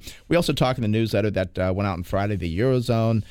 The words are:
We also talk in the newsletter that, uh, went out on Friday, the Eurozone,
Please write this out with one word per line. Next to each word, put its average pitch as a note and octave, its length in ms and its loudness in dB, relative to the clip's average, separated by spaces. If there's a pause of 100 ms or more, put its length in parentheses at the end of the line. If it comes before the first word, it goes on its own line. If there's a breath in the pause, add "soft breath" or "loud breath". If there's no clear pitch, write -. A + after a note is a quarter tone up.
(280 loud breath)
We D#3+ 80 2
also E3+ 160 2
talk C3 260 0
in B2 40 -2
the G#2+ 80 0
newsletter G#2+ 420 2
that, F#2 260 -2
uh, F#2 160 0
went G2+ 140 0
out G2 60 0
on F2 100 -6
Friday, G2+ 320 -2
the E2+ 240 -4
Eurozone, A2+ 720 2